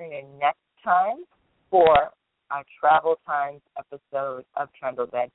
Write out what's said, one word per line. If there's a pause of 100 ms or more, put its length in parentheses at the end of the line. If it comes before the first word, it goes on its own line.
in
next (220)
time (440)
for (420)
our (160)
Travel (120)
Times (160)
episode (120)
of (100)
Trundle
Bed